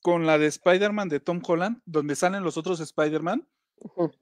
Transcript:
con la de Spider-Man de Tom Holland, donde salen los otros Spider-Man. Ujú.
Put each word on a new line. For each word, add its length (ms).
con 240
la 120
de 100
Spider-Man 600
de 100
Tom 260
Holland, 400
donde 300
salen 280
los 140
otros 220
Spider-Man. 680
Ujú. 340